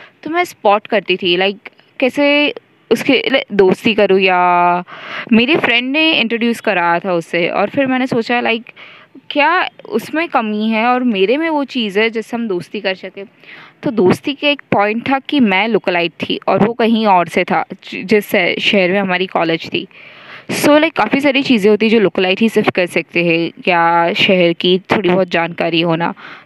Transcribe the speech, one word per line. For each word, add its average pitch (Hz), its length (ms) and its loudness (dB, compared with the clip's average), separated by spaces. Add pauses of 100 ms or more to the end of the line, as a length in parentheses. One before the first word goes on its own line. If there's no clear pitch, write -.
(220)
तो 302 80 -10
मैं 349 140 0
स्पॉट - 420 0
करती 185 300 -2
थी, 175 200 -2
like, 196 360 -4 (280)
कैसे 285 540 0 (360)
उसके, 233 380 0
like, - 240 -4
दोस्ती 196 420 2
करूँ। 196 260 4
या 180 640 2 (480)
मेरे 240 240 4
फ्रेंड 247 360 0
ने 320 200 2
इंट्रोड्यूस 233 480 -2
कराया 175 380 0
था 185 140 -4
उससे, 170 360 -2
और 202 200 -2
फिर 269 180 -2
मैंने 254 200 -2
सोचा, 240 360 -2
like, 226 280 -4 (600)
क्या 320 380 0 (200)
उसमें 302 400 -4
कमी 214 400 -2
है 220 180 0
और 247 180 0
मेरे 208 320 2
में 330 140 -2
वो 294 140 -2
चीज़ 214 360 -4
है 226 100 2
जिससे 226 260 -8
हम 233 120 -6
दोस्ती 185 320 -6
कर 190 140 -4
सकें। 190 300 -16 (580)
तो 302 80 -2
दोस्ती 214 440 0
का 294 140 -2
एक 285 140 -2 (100)
पॉइंट 220 380 0
था 269 80 0
कि 285 220 -2
मैं 202 280 2
लुकलाइट 175 440 -2
थी - 360 -8
और 165 160 2
वो 226 80 0
कहीं 226 340 0
और 180 220 4
से 185 160 0
था, 170 200 -2 (260)
जि-, 196 140 -10
जिस 208 320 0 (240)
शहर 185 300 2
में 196 100 0
हमारी 185 260 -2
कॉलेज 165 460 -4
थी। - 160 -6 (640)
So, - 180 -2
like, 302 260 4
काफ़ी 220 260 0
सारी 277 220 2
चीज़ें 214 280 2
होती 214 180 2
जो 226 120 4
लुकलाइट 185 400 0
ही 226 80 4
सिर्फ 214 220 0
कर 180 160 0
सकते 170 380 -4
हैं, 165 260 0 (180)
या 170 440 2
शहर 180 400 2
की 180 260 2
थोड़ी 185 300 -2
बहुत 180 200 2
जानकारी 170 520 -2
होना, 170 340 -2 (320)